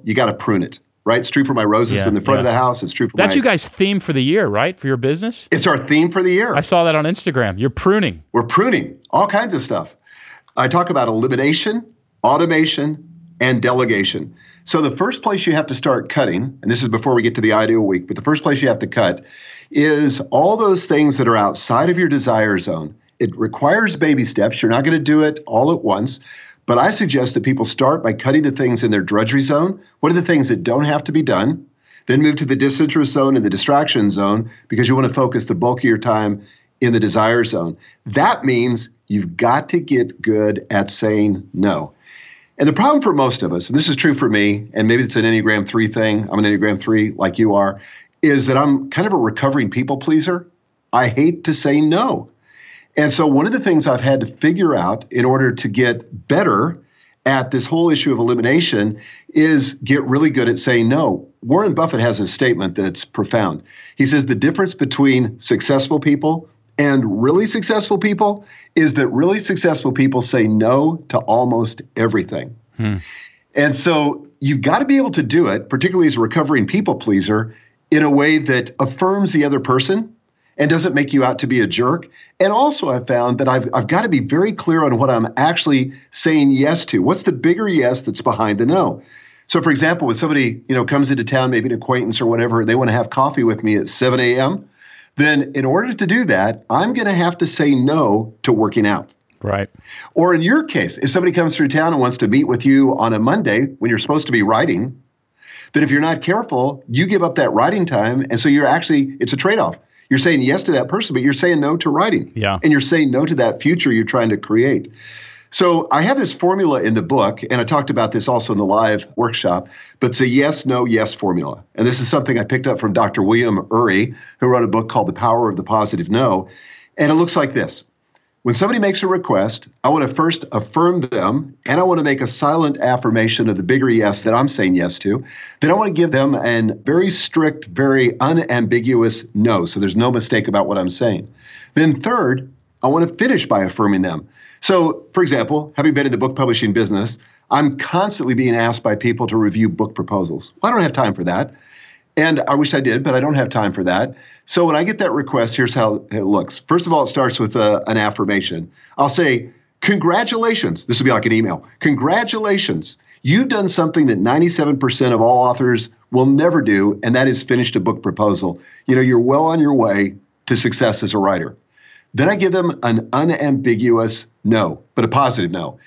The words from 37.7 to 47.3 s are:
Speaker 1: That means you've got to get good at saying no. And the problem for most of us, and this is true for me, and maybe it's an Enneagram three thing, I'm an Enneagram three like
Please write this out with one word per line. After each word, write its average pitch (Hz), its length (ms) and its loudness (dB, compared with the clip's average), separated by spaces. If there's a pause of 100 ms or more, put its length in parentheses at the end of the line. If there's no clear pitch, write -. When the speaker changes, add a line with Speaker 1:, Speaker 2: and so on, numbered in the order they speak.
Speaker 1:
That 160 400 0
means 120 460 0 (160)
you've 90 300 -4
got 123 320 0
to 175 100 0
get 123 420 -2
good 107 500 -2
at 101 200 -2
saying 104 640 0
no. 87 380 -2 (640)
And 139 80 2
the 151 60 2
problem 285 300 2
for 196 100 2
most 135 300 0
of 90 100 -2
us, 87 160 -4
and 135 100 0
this 165 100 0
is 139 80 0
true 151 180 2
for 123 160 0
me, 104 420 0
and 110 160 0
maybe 117 140 4
it's 113 120 -4
an 113 120 2
Enneagram 107 400 0
three 113 220 0
thing, 107 420 -2
I'm 98 80 -4
an 107 60 2
Enneagram 104 340 0
three 107 340 0
like 92 260 -4